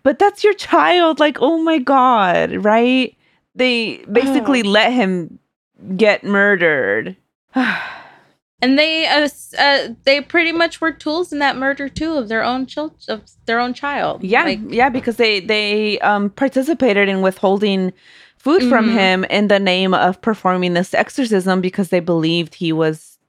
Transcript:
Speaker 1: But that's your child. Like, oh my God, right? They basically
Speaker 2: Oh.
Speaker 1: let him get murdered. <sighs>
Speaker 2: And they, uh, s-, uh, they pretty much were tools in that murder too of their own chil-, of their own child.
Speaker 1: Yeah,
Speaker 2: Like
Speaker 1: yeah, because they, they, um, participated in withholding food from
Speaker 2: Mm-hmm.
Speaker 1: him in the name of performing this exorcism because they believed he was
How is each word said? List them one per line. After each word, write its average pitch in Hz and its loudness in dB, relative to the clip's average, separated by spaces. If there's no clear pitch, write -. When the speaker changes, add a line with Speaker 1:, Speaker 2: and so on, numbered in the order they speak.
Speaker 1:
But 269 2
that's 403 2
your 415 4
child. 339 2
Like, 294 0
oh 320 0
my 320 0
God, 226 2
right? 240 2
They 233 -2
basically 262 2
Speaker 2:
Oh. 202 -2
Speaker 1:
let 220 4
him 185 -2
get 208 2
murdered. 170 0
<sighs> - -20
Speaker 2:
And 262 2
they, 320 0
uh, 294 2
s-, - -6
uh, 269 2
they 277 2
pretty 330 -2
much 330 -2
were 320 0
tools 320 -6
in 294 -6
that 277 0
murder 269 -4
too 311 -6
of 240 -4
their 220 -2
own 254 -4
chil-, 302 -8
of 214 -8
their 226 -2
own 247 -2
child. 233 -6
Speaker 1:
Yeah, 214 2
Speaker 2:
Like 220 -4
Speaker 1:
yeah, 240 2
because 240 -4
they, 220 2
they, 208 -2
um, 202 0
participated 262 0
in 190 -2
withholding 190 0
food 311 0
from 240 2
Speaker 2:
Mm-hmm. 226 2
Speaker 1:
him 185 2
in 208 0
the 196 4
name 185 2
of 180 0
performing 185 -2
this 175 -2
exorcism 190 0
because 185 -4
they 180 0
believed 165 -2
he 165 -4
was 156 -4